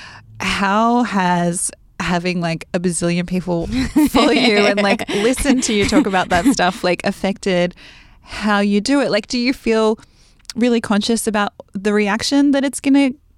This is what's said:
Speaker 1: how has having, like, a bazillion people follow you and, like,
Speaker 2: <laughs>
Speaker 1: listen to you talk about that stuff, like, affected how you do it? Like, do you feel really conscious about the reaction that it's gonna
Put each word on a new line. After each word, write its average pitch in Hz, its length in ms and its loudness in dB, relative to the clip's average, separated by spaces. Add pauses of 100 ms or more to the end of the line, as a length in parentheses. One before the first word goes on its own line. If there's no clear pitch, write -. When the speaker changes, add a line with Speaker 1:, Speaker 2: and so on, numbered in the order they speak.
(400)
Speaker 1:
how 208 640 0
has 180 680 0 (300)
having, 175 400 -2
like, 165 320 -4
a 175 80 -2
bazillion 175 460 -2
people 180 400 -4 (420)
follow 240 220 4
you 247 260 4 (100)
and, 202 160 0
like, 202 260 0
Speaker 2:
<laughs> - 20 -
Speaker 1:
listen 254 520 0
to 226 120 -2
you 202 120 2
talk 214 200 2
about 190 240 -2
that 180 160 0
stuff, 180 360 0
like, 180 220 -2
affected 190 680 -2 (480)
how 208 380 -2
you 202 200 2
do 269 200 2
it? 214 100 0
Like, 208 160 -2
do 247 120 -6
you 240 140 0
feel 220 460 0 (580)
really 233 240 2
conscious 214 460 0
about 208 260 -2 (220)
the 208 180 -2
reaction 220 600 0
that 277 120 2
it's 277 160 -6
gonna 277 300 4 (280)